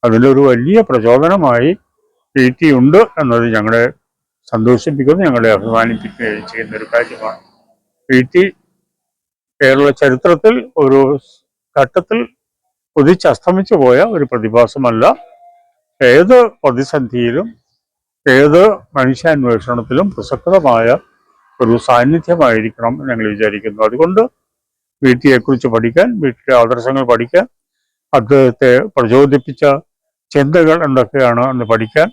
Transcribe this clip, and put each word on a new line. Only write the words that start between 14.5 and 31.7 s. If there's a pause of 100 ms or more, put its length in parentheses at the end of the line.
ഏത് (240)
പ്രതിസന്ധിയിലും (800)
ഏത് (340)
മനുഷ്യാന്വേഷണത്തിലും
പ്രസക്തമായ (760)
ഒരു (120)
സാന്നിധ്യമായിരിക്കണം
എന്ന്
ഞങ്ങൾ
വിചാരിക്കുന്നു.
അതുകൊണ്ട് (840)
വി
ടിയെ
കുറിച്ച്
പഠിക്കാൻ, (120)
വി
ടിയുടെ
ആദർശങ്ങൾ
പഠിക്കാൻ, (720)
അദ്ദേഹത്തെ (240)
പ്രചോദിപ്പിച്ച (680)
ചിന്തകൾ (100)
എന്തൊക്കെയാണ്
എന്ന്